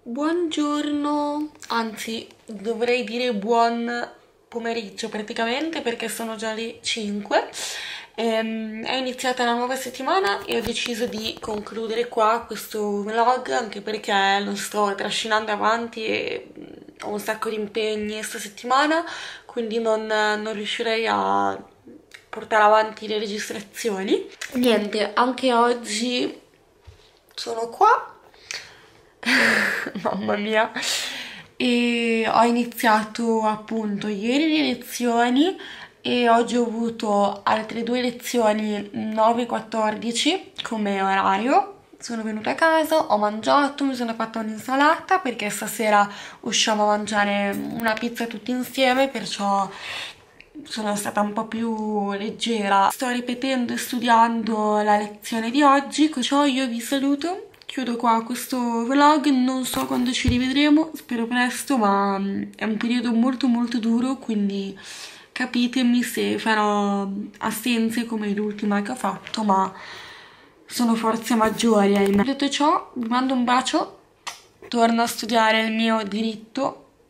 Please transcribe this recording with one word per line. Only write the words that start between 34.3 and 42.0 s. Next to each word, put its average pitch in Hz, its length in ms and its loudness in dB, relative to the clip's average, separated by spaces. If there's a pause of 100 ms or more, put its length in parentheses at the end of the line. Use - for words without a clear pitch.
le 302 140 2 (100)
lezioni 240 840 2 (440)
e 240 280 2
oggi 233 280 4
ho 240 100 2
avuto 214 800 0
altre 220 400 -2
due 240 160 0
lezioni, 214 920 0
nove 220 500 2
e 240 40 -2
quattordici 226 1040 -2 (100)
come 202 380 -2
orario. 196 800 2 (180)
Sono 226 260 -8